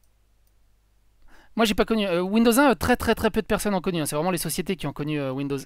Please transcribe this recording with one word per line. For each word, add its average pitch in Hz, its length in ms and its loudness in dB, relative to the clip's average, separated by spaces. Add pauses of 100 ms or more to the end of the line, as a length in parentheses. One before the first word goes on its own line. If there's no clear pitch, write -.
(1600)
Moi, 226 100 4
j'ai 214 80 0
pas 220 100 2
connu, 214 220 0
euh, 175 140 0
Windows 220 380 4
un, 285 120 6
euh, 214 40 4
très, - 220 0
très, 226 180 0
très 214 160 0
peu 220 100 -2
de - 60 -10
personnes 208 280 -2
ont 180 60 -2
connu, 170 200 -2
hein. 143 60 -2
C'est 147 100 -4
vraiment 175 160 0
les 170 60 -2
sociétés 170 380 -4
qui - 100 -8
ont 143 60 -4
connu, 147 280 -4
euh, 135 100 -4
Windows 139 360 -4